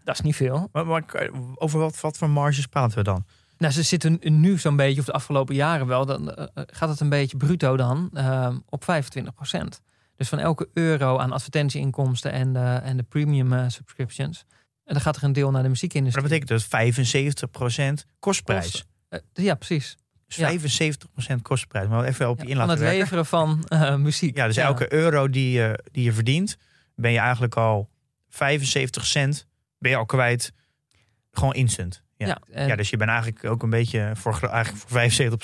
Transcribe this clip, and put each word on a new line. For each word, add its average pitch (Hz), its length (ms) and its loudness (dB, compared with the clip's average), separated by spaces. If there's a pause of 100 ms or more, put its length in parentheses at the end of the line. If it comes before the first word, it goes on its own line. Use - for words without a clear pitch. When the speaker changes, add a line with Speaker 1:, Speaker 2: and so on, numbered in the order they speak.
Speaker 1:
Dat 143 100 -4
is - 60 -8
niet 151 160 0
veel." 139 360 0
Speaker 2:
Maar, 165 140 -2
maar 160 180 0
k-, - 260 -6 (240)
over 156 240 -2
wat, 156 220 -2
wat 156 160 -4
voor 156 140 0
marges 143 360 2
praten 120 320 0
we 104 60 2
dan? 95 200 0 (340)
Speaker 1:
Nou, 156 140 2
ze 156 100 0
zitten 165 400 2
nu 160 360 6
zo'n 143 180 2
beetje, 139 240 4
of 127 60 -2
de - 60 -6
afgelopen 139 420 -2
jaren 143 320 2
wel, 127 200 2
dan, 139 280 -4
eh, 151 200 -10
eh, 147 120 -8
gaat - 220 -4
het 151 120 -4
een 151 80 2
beetje 143 280 0
bruto 143 400 2
dan, 131 360 0
ehm, 131 460 -2 (100)
op - 160 -8
vijfentwintig 135 500 -4
procent. - 460 -8 (360)
Dus 127 120 -4
van 147 100 -4
elke 160 340 -2
euro 143 460 2
aan 131 140 -2
advertentieinkomsten 139 1000 -2
en, 131 240 0
eh, 127 300 0
en 131 100 -2
de 127 60 0
premium, 143 500 2
eh, 127 160 2
subscriptions. - 760 -8 (400)
En - 100 -10
dan 143 80 2
gaat 156 140 0
er - 80 -14
een 139 80 4
deel 139 180 2
naar 135 120 2
de 131 60 2
muziekindustrie. 135 540 0
Speaker 2:
Maar 143 80 0
dat 160 100 2
betekent 113 300 -2
dus 127 100 2
vijfenzeventig 135 720 0
procent 139 560 -2 (120)
kostprijs. 113 520 0
Speaker 1:
Kosten. - 160 -10 (220)
Eh, - 360 -6
ja, 190 100 4
precies. - 420 -4 (300)
Speaker 2:
Dus - 100 -16
Speaker 1:
Ja. 160 100 0
Speaker 2:
vijfenzeventig 151 640 -2
procent 123 320 -4
kostprijs. 104 460 -2
Maar 113 160 2
even 123 240 0
op 120 100 -2
je - 60 -12
Speaker 1:
Ja, 123 60 -8
Speaker 2:
in 139 60 -2
laten 143 200 2
Speaker 1:
van 151 80 2
het 165 100 4
Speaker 2:
werken. 190 80 2
Speaker 1:
leveren 175 240 0
van, 156 380 2
eh, 156 320 2
muziek. 143 400 0
Speaker 2:
Ja, 131 100 2
dus 110 80 2
Speaker 1:
Ja. 127 100 2
Speaker 2:
elke 135 280 0
euro 147 380 4
die 131 200 0
je, 117 420 0
die 123 120 -2
je 117 80 4
verdient, 131 440 0 (380)
ben 117 180 0
je 117 60 4
eigenlijk 120 380 0
al 110 340 2 (380)
vijfenzeventig 139 800 -2
cent 143 400 0 (320)
ben 123 120 0
je 131 60 4
al 113 100 -2
kwijt. 120 460 0 (800)
Gewoon 135 220 0
instant. 107 480 -2 (140)
Ja. 104 100 -6
Speaker 1:
Ja, - 120 -2 (140)
en 139 140 -4
Speaker 2:
Ja, 120 100 0
dus 104 140 -2
je 120 60 -2
bent 110 140 0
eigenlijk 117 340 -2
ook 113 180 -2
een 117 80 0
beetje 113 440 0
voor 107 200 -4
gro-, - 140 -2
eigenlijk 107 360 -4
voor - 120 -18
vijfenzeventig 117 480 2